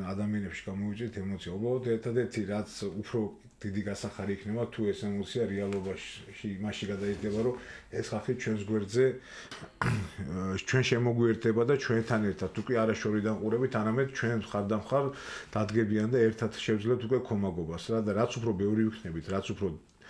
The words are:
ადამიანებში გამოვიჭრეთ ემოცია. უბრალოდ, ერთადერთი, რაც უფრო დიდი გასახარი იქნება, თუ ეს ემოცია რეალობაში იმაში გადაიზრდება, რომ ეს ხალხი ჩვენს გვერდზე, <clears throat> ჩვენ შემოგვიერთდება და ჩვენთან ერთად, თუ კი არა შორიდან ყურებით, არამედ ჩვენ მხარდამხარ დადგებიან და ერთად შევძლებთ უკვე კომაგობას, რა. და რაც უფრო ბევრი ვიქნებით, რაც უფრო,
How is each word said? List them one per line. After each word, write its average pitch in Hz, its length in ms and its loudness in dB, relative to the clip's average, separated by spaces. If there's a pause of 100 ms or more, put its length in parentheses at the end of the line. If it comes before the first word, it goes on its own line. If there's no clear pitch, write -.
ადამიანებში 98 640 -2
გამოვიჭრეთ 104 520 -4
ემოცია. 95 380 -6
უბრალოდ, 120 320 -2
ერთადერთი, 117 580 0
რაც 101 260 -2 (200)
უფრო 107 300 -4 (380)
დიდი 101 240 -4
გასახარი 101 520 -4
იქნება, 107 320 -2
თუ 117 200 -6
ეს 101 160 0
ემოცია 101 440 -2
რეალობაში 98 1000 -4
იმაში 101 400 -4
გადაიზრდება, 101 540 -2
რომ 123 140 2 (340)
ეს - 200 -4
ხალხი 120 260 0
ჩვენს 107 280 -2
გვერდზე, 107 420 2 (840)
<clears throat> 95 800 -2
ჩვენ 127 160 4
შემოგვიერთდება 117 800 4
და 139 140 4
ჩვენთან 113 460 2
ერთად, 95 280 0
თუ 110 100 -4
კი 127 140 -2
არა 113 220 4
შორიდან 107 400 0
ყურებით, 117 360 0
არამედ 117 360 2
ჩვენ 120 280 0
მხარდამხარ 107 680 0 (440)
დადგებიან 107 600 2
და 127 100 4
ერთად 110 340 4
შევძლებთ 113 500 2
უკვე 120 180 2
კომაგობას, 87 640 -2
რა. 113 160 2
და 104 120 0
რაც 113 200 2
უფრო 117 180 0
ბევრი 104 320 4
ვიქნებით, 82 440 -2
რაც 95 200 0
უფრო, 98 200 -2 (420)